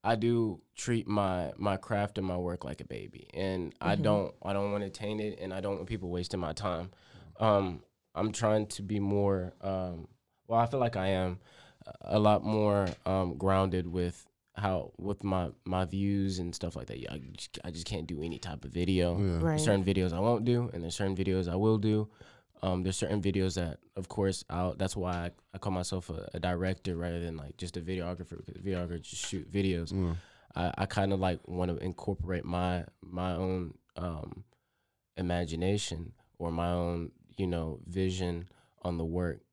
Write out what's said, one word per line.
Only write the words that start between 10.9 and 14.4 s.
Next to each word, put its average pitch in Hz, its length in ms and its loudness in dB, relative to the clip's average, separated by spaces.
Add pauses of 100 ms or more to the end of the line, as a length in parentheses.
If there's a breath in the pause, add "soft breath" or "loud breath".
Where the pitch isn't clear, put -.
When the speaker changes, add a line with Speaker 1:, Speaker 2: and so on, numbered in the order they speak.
Speaker 1:
I 92 100 2
am 92 320 2 (600 loud breath)
a 104 180 2
lot 104 240 6
more, 104 420 4 (220)
um, 92 300 0
grounded 92 500 2
with 87 360 -2 (320)